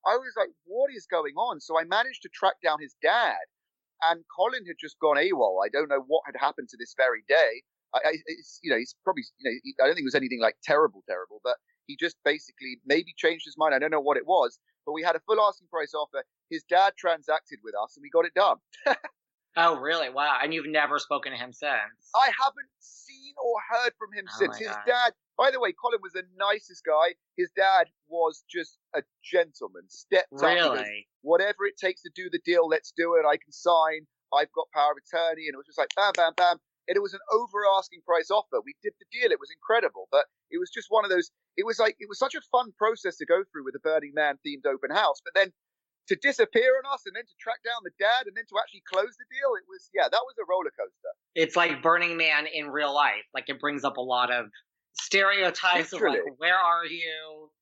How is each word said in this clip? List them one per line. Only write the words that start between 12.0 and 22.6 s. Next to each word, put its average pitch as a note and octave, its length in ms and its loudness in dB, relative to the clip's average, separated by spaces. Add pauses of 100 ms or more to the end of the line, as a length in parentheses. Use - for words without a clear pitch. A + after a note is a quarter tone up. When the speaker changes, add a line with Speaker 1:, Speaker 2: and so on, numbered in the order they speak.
Speaker 1:
basically C3+ 640 -6
maybe E3 300 0
changed E3 280 -2
his D3 140 -18
mind. D#3 160 2
I C3 40 2
don't D#3 120 -2
know D#3 100 0
what C#3 160 0
it B2+ 100 -4
was, D3+ 320 2 (280)
but D3 60 -8
we D#3 100 -8
had E3 140 0
a D#3+ 40 -4
full G#3+ 200 0
asking G3 280 0
price D#3 240 -6
offer. D3 320 -6 (260)
His D#3+ 140 -8
dad F#3+ 320 4
transacted D#3 680 -4
with G#2+ 100 -14
us, G#2+ 220 -8
and C#3 60 -20
we C#3+ 80 -20
got E3 160 2
it - 80 -10
done. F#3 240 2 (280)
<laughs> C4 100 2 (600)
Speaker 2:
Oh, E3 240 4
really? D3+ 300 -2
Wow! C#3 300 0
And D3+ 140 -2
you've D#3 160 -6
never D3 300 2
spoken C#3 320 -6
to B2 40 -10
him B2 160 -10
since? A#2+ 640 -6
Speaker 1:
I B3+ 160 4 (100)
haven't C#4 380 -2